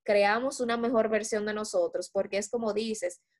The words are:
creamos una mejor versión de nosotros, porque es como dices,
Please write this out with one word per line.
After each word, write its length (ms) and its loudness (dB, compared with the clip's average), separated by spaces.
creamos 580 2
una 160 0
mejor 320 2
versión 380 -2
de 80 -2
nosotros, 580 -2
porque 260 -2
es 120 -4
como 240 -2
dices, 480 -4